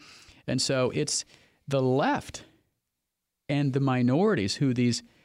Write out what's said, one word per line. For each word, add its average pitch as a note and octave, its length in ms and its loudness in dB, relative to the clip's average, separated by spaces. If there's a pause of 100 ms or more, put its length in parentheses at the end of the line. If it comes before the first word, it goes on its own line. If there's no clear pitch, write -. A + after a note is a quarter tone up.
(460)
And B2+ 140 -2
so B2+ 340 0
it's D3+ 300 -4 (420)
the C#3 140 0
left C#3 640 0 (1040)
and C#3+ 240 0
the C3+ 80 0
minorities C3 760 2
who C3 180 0
these, A#2+ 280 0 (220)